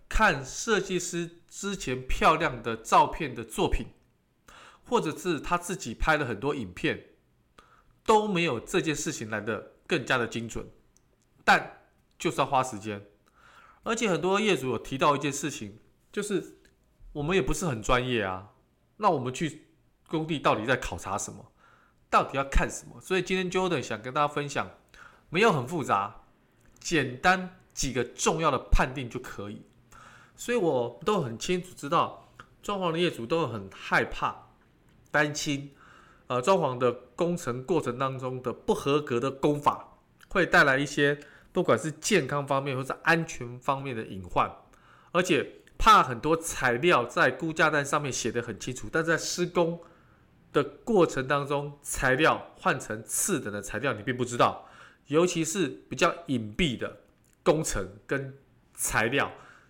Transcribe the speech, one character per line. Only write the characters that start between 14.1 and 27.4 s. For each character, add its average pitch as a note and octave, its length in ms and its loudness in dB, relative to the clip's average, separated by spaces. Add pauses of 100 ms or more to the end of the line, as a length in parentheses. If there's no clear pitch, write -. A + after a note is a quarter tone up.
多 F#3+ 200 2
业 G3+ 160 4
主 B2+ 140 -2
有 A2 80 -2
提 - 180 -8
到 C#3+ 200 4
一 - 20 -2
件 D3 140 -2
事 D3 180 -4
情， G2+ 300 -12 (320)
就 G#3 100 -4
是 - 380 -4 (540)
我 D3+ 60 -6
们 D#3 140 0
也 F#3 80 4
不 F#3+ 100 0
是 F3+ 140 -2
很 A2+ 160 -2
专 B2+ 260 2
业 A#2 140 2
啊， F#2+ 280 -6 (480)
那 G#3 120 4
我 D#3 80 2
们 B2 160 -4
去 - 320 -6 (400)
工 D#3+ 180 -4
地 D3+ 140 -4
到 C#3 160 4
底 G#2+ 100 -2
在 B2 120 2
考 - 200 -6
察 G2 220 -6
什 - 140 -6
么？ - 180 -20 (580)
到 G#3 140 4
底 - 140 -4
要 C3+ 80 0
看 C3+ 260 2
什 - 160 -14
么？ - 140 -18
所 F#3 180 -2
以 - 20 2
今 F#3 160 -2
天 F#3 140 -2
Jordan F3+ 320 0
想 A2 180 -6
跟 B2+ 140 -10
大 D3+ 60 0
家 D3 80 4
分 D3 200 -4
享， A2 220 -4 (580)
没 F3+ 140 2
有 A3+ 100 6
很 B2+ 160 0
复 D3+ 160 -4
杂， G#2 400 0 (540)
简 B2+ 420 -2
单 F#3 400 0 (140)